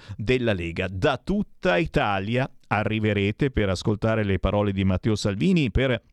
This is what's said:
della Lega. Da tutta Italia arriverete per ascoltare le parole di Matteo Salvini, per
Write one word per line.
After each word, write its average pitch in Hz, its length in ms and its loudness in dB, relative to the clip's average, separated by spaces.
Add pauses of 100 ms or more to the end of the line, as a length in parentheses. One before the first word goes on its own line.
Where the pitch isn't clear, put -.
(180)
della 117 340 0
Lega. 87 360 -4
Da 113 280 0
tutta 180 600 -2
Italia 120 680 0 (240)
arriverete 107 800 0
per 104 200 0
ascoltare 110 540 0
le 98 140 0
parole 101 340 0
di 98 120 0
Matteo 95 320 2
Salvini, 131 540 0
per 123 280 0 (140)